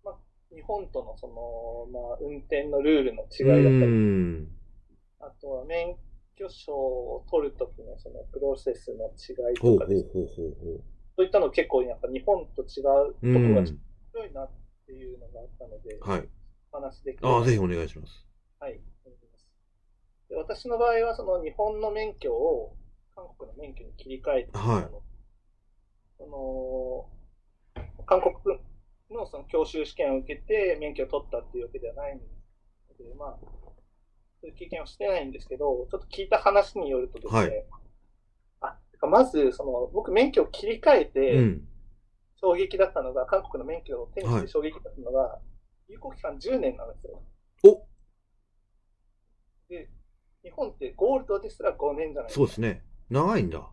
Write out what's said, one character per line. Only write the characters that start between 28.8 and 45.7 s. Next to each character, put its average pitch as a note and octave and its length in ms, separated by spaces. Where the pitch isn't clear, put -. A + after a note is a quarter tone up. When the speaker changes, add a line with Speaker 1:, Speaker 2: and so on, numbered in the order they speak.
Speaker 1:
の A3 160
そ - 140
の C#3 60
教 D#3 200
習 D#3 200
試 - 100
験 C#3+ 180
を - 60
受 D3+ 160
け - 60
て G3 380
免 D3 140
許 C#3 120
を - 20
取 C#3+ 180
っ - 40
た A#2+ 100
っ - 120
て B2 60
い A#2+ 60
う - 20
わ A#2+ 60
け C3+ 80
で A#2 100
は A2+ 60
な C#3+ 140
い C#3 60
の B2+ 60
で、 A#2+ 180
ま D3 100
あ、 B2 160
そ - 80
う E3 40
い D3+ 40
う - 40
経 F3 120
験 E3 140
は D3 40
し - 100
て G3+ 120
な F#3 120
い C#3+ 60
ん C3 60
で - 100
す - 80
け C3 80
ど、 C3 340
ち - 40
ょ - 20
っ - 40
と - 60
聞 - 160
い - 60
た - 80
話 G3+ 400
に D#3+ 120
よ C3 120
る B2 80
と - 100
で - 80
す G2+ 60
ね、 A2+ 60
Speaker 2:
は F#2 80
い。 - 180
Speaker 1:
あ、 - 160
て - 60
か D3 100
ま A3 180
ず、 D3 260
そ C#3+ 140
の、 B2 280
僕 G3 180
免 B3+ 200
許 - 120
を - 40
切 - 200
り A3+ 120
替 C4+ 220
え - 40
て、 C3+ 320
Speaker 2:
う B2+ 40
ん。 F#2 260
Speaker 1:
衝 F3+ 140
撃 F#3+ 240
だ F#3 80
っ - 80
た D3+ 80
の B2+ 120
が、 C3 120
韓 G3 180
国 - 160
の B2 60
免 E3 180
許 B2 180
を A#2 120
手 C3 80
に A2+ 80
し A2 120
て - 60
衝 D3+ 140
撃 D#3 220
だ - 80
っ - 40
た C3 60
の A#2+ 100
が、 C3 80
Speaker 2:
は B2 200